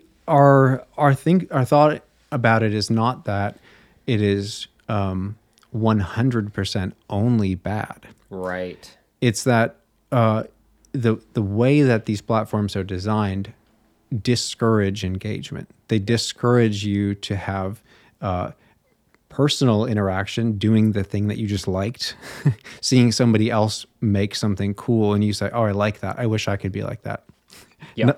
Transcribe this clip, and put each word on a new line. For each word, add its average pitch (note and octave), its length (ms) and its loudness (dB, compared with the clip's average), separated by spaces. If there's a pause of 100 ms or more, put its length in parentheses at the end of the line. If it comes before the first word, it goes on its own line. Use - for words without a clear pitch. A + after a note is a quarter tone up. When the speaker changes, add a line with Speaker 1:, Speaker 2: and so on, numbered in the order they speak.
(260)
Speaker 1:
our, C#3 600 6 (120)
our C#3+ 160 6
think, E3+ 380 2
our C3 140 0
thought D3+ 360 4 (300)
about A2+ 320 2
it G#2+ 100 0
is G#2 160 -2
not A2+ 360 0
that G2+ 320 -4 (500)
it A2 140 0
is, G2+ 460 -2 (200)
um, G2 480 -4 (360)
one A2 280 2
hundred A2 540 -2
percent F#2+ 420 -4 (140)
only G#2 460 0
bad. - 520 -8 (220)
Speaker 2:
Right. F#2 640 -10 (240)
Speaker 1:
It's A#2 240 0
that, A#2 320 2 (380)
uh, A2+ 300 2 (500)
the, A#2 260 0 (140)
the A#2+ 80 -2
way A#2 400 2
that A#2+ 240 2
these G#2+ 160 -4
platforms G#2+ 560 -2
are F#2+ 80 -4
designed G2 640 -4 (720)
discourage A2 840 0
engagement. F#2+ 640 -8 (200)
They A2 120 0
discourage A2+ 840 0
you G2+ 300 -2
to G2+ 200 -8
have, F#2+ 460 -6 (400)
uh, F#2 300 -4 (800)
personal B2+ 560 2
interaction, G#2 720 -2
doing A2 360 4
the G2 100 -2
thing G2+ 240 -2
that G#2 100 -4
you A2+ 100 -6
just G2 200 -4
liked, G2 480 -4 (300)
<laughs> - 360 -6
seeing B2 300 4
somebody A2+ 400 2
else G#2+ 340 0 (140)
make G2+ 340 0
something G2+ 400 -4
cool, G#2+ 400 0
and G#2 100 2
you G#2 100 0
say, G2+ 180 -4
"Oh, A#2 120 0
I G#2+ 80 2
like G#2 280 -2
that. G2+ 180 -8
I A#2+ 80 -4
wish A2 220 -2
I G2+ 80 -2
could F#2+ 160 -6
be G2+ 120 -6
like - 200 -10
that." - 200 -10 (720)
Speaker 2:
Yeah. A2 140 2
Speaker 1:
N-, C#3+ 80 4